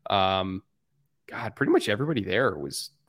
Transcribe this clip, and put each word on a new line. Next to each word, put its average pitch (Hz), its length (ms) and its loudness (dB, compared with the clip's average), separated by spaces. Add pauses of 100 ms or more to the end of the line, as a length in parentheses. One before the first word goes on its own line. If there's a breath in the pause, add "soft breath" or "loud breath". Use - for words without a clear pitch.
Um, 95 540 2 (640)
God, - 280 -10
pretty 139 160 2
much - 160 4
everybody 123 340 0
there 95 360 0
was, 71 320 -8 (200)